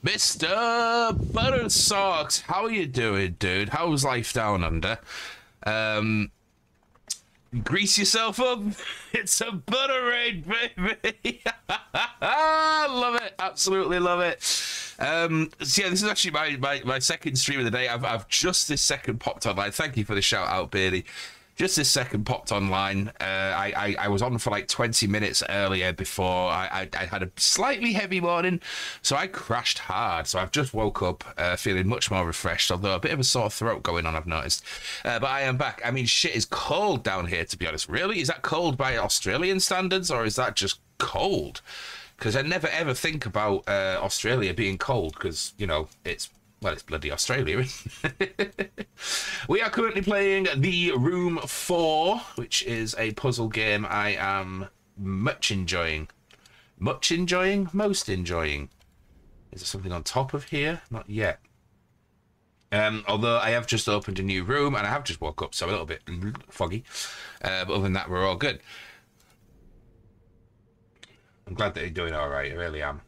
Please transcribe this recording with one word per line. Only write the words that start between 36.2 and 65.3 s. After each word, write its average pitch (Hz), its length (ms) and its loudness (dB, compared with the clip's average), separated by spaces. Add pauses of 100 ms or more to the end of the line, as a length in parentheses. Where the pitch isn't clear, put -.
is 110 80 2
cold 175 600 0
down 95 240 0
here, 85 180 0
to - 120 -8
be 87 80 -4
honest. 78 220 -4
Really? 185 320 -2
Is 131 80 -2
that 165 140 -2
cold 160 340 2
by 131 220 0
Australian 139 640 0
standards, 185 500 0
or 117 140 2
is 107 100 0
that 117 220 0
just - 240 -2 (160)
cold? 104 640 -2 (560)
'Cause 107 180 0
I 135 60 2
never 160 260 0
ever 156 260 0
think 160 320 -2
about, 104 400 2
uh, 95 360 2
Australia 107 520 0
being 95 240 0
cold, 95 400 0
'cause, - 400 -4
you 101 100 -2
know, 78 200 0 (160)
it's, - 260 -6 (320)
well, 87 120 0
it's 73 100 -10
bloody 73 280 -4
Australia, 110 480 0
isn't - 320 -4 (280)
it? 196 680 -4
<laughs> - 100 -20 (500)
We 196 140 4
are 220 80 0
currently 220 320 0
playing 196 460 4 (100)
The 175 360 4
Room 170 520 2
Four, 170 720 2 (160)
which - 280 -2
is 113 340 -2
a 110 140 0
puzzle 117 360 -2
game 107 400 0
I 104 280 0
am 95 540 -2 (280)
much 98 540 -2
enjoying. 85 560 0 (720)
Much 135 320 0
enjoying? 180 600 2
Most 202 360 0
enjoying. 82 600 -2 (840)
Is 90 100 -16
there - 60 -8
something 95 240 -6
on 92 100 -4
top 131 320 -2
of 143 120 -6
here? 151 440 -2
Not - 180 -10
yet. 104 320 -2 (1300)
Um, 107 360 2
although 113 300 4
I 110 140 2
have 117 160 2
just 113 200 0
opened 104 300 0
a 95 60 -2
new 95 200 0
room, 143 300 2
and 104 140 0
I - 20 -2
have 135 140 -2
just - 180 -6
woke 80 220 -4